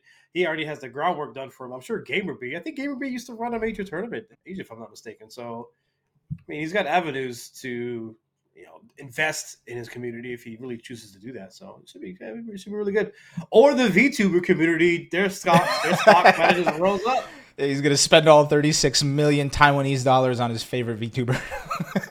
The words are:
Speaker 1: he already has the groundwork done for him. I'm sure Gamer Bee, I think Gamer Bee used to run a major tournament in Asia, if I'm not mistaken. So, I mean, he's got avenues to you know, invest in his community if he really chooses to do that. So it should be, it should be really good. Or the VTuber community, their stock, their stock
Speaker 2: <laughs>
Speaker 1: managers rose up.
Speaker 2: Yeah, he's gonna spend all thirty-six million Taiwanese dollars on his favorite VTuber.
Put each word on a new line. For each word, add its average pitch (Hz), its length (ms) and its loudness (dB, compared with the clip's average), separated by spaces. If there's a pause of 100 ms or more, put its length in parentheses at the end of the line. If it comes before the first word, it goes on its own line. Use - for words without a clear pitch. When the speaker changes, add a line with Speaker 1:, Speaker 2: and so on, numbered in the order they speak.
(340)
Speaker 1:
he 175 120 0
already 156 200 -2
has 151 160 -10
the 131 80 -14
groundwork 143 440 -4
done 135 160 -12
for 127 160 -18
him. 123 60 -14
I'm 127 100 -14
sure 214 180 -8
Gamer 151 360 -6
Bee, 127 200 -10
I 170 40 -8
think 311 160 -12
Gamer 277 200 -8
Bee 269 120 -8
used 254 200 -10
to 247 60 -16
run 233 220 -6
a 226 40 -6
major 214 240 -6
tournament 185 460 -10
in - 220 -20
Asia, 185 100 -12
if - 100 -14
I'm 113 80 -18
not 107 120 -16
mistaken. 110 400 -20
So, 120 380 -14 (640)
I - 160 -12
mean, 156 120 -10
he's 160 140 -6
got 202 120 -2
avenues 135 640 -4 (120)
to 120 540 -8 (400)
you 85 80 -20
know, 85 160 -20 (180)
invest 147 600 -6 (100)
in 120 100 -10
his 113 120 -12
community 123 440 -10
if 120 100 -14
he 113 160 -16
really 123 180 -10
chooses 113 340 -18
to 95 80 -20
do 113 140 -16
that. 95 200 -16
So 98 300 -20
it - 60 -20
should 277 120 -20
be, 185 180 -14
it 226 400 -14
should 202 120 -16
be 208 40 -8
really 208 180 -4
good. 202 180 0 (400)
Or 277 220 6
the 254 160 2
VTuber 190 540 2
community, 165 680 2
their 185 180 0
stock, 175 380 2 (160)
their 175 140 0
stock 180 260 8
Speaker 2:
<laughs> - 140 8
Speaker 1:
managers 165 420 2
rose 196 260 0
up. 247 200 -2 (320)
Speaker 2:
Yeah, 143 100 -2
he's 139 140 -2
gonna 143 160 4
spend 160 300 6
all 151 180 10
thirty-six 147 580 2
million 143 460 2
Taiwanese 139 540 4
dollars 131 360 4
on 120 100 -2
his 113 140 -6
favorite 117 360 -6
VTuber. 120 400 -4 (720)